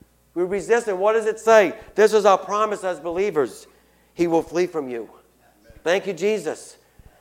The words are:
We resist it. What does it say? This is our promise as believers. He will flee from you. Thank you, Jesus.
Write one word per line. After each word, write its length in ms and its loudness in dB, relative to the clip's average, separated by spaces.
We 100 -2
resist 440 -2
it. 80 -2
What 180 0
does 100 -2
it 160 -4
say? 340 6
This 180 4
is 140 4
our 120 6
promise 460 -4
as 160 -6
believers. 640 -4
He 140 -2
will 160 2
flee 240 -4
from 240 -8
you. 180 -10
Thank 220 0
you, 60 -4
Jesus. 640 -6